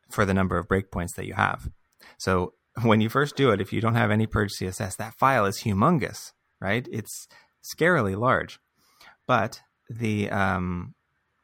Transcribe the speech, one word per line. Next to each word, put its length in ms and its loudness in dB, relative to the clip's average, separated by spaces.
for 120 0
the 120 2
number 240 2
of 80 -6
breakpoints 480 -4
that 100 -10
you 80 -10
have. 380 -2
So 340 0
when 180 6
you 80 0
first 260 0
do 160 4
it, 80 2
if 140 -6
you 80 -2
don't 140 2
have 160 2
any 160 2
Purge 240 0
C 160 -6
S 120 -6
S, 160 -8
that 220 -12
file 280 4
is 180 -2
humongous, 680 0
right? 300 -4
It's 360 -10
scarily 540 2
large, 420 0
but 360 0
the, 400 -2
um, 640 -2